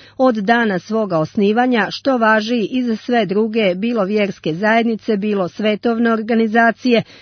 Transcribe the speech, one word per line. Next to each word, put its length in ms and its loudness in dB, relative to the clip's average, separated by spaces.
od 180 2
dana 440 0
svoga 380 -4
osnivanja, 720 0
što 280 -2
važi 540 0
i 120 -2
za 120 -2
sve 300 -2
druge, 500 0
bilo 300 -2
vjerske 480 -2
zajednice, 640 0
bilo 300 -2
svetovne 640 0
organizacije, 920 0